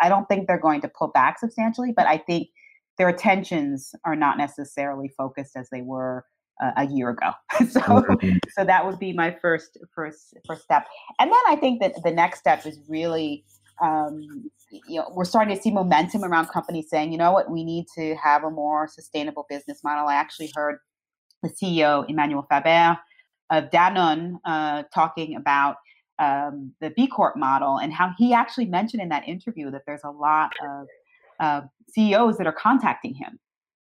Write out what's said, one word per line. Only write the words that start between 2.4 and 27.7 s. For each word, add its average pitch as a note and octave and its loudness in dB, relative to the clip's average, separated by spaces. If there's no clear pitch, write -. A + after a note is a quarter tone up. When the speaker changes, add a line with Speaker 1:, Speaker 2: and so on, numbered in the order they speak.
Speaker 1:
their F#3 4
attentions F3 -2
are D#3+ -2
not D3 2
necessarily C#3 -6
focused C3+ -10
as B2+ -12
they B2+ -10
were, B2+ -6
uh, B2+ 0
a C#3+ 2
year C3 -2
ago. A#2 -2
<laughs> A#3 4
So, - 0
Speaker 2:
Mm-hmm. F#3+ 4
Speaker 1:
so G3 0
that F3+ 4
would F#3+ -6
be F#3+ -6
my E3+ 0
first, E3 -2
first, D#3 -12
first D#3+ -12
step. D3 2
And F4 2
then A#4+ 6
I D#4 6
think C4 0
that - 2
the E3+ 2
next E3+ 0
step D3+ 0
is D3+ -12
really, D#3 -4
um, D#3 -2
y-, - -20
you D#3+ -6
know, - -6
we're F3+ -2
starting G#3 2
to G3 -6
see A3+ 0
momentum F#3 2
around E3 0
companies E3 -6
saying, D#3 0
"You D#3+ -4
know E3+ 4
what, F#3+ 4
we E3 -4
need E3 -6
to D#3+ -4
have D3 2
a D#3 -4
more D3+ -2
sustainable D3+ -10
business C#3+ -12
model." D3 -2
I C#3+ 0
actually D3 -4
heard D3 -4
the E3+ -6
C F3 -4
E D3+ 4
O, D3 4
Emmanuel D3 -2
Faber E3 4
of D#3 0
Danone, F3 2
uh, D#3 -2
talking D#3+ -2
about, C#3+ 2
um, C#3+ -2
the - -8
B C4 2
Corp - 0
model C3+ 0